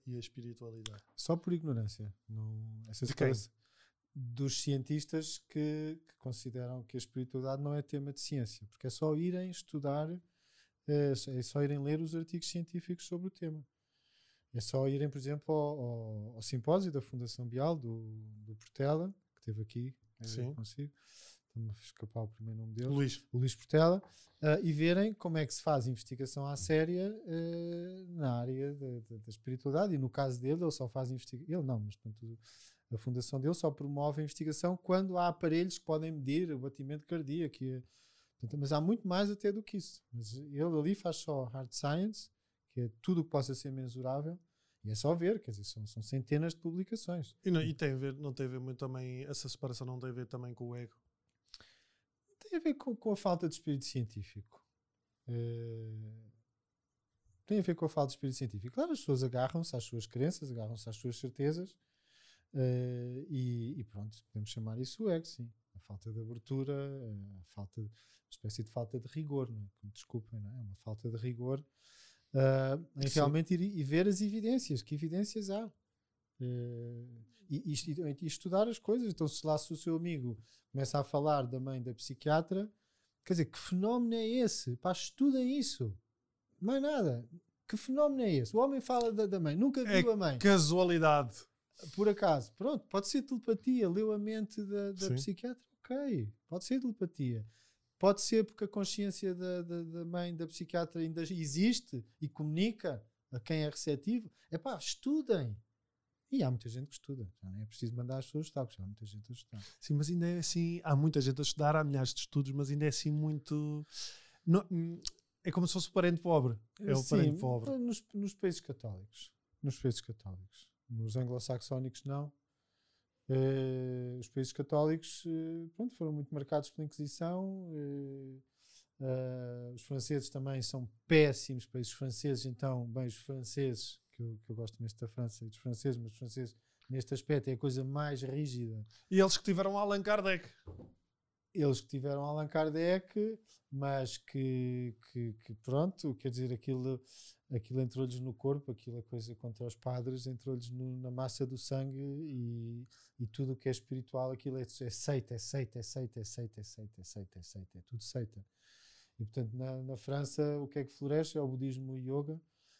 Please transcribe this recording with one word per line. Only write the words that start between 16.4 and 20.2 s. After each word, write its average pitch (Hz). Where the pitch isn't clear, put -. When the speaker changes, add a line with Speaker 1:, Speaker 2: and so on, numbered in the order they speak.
Speaker 2:
simpósio 160
da 139
Fundação 120
Bial, 135
do, 113
do 110
Portela, 156
que -
teve 110
aqui, 120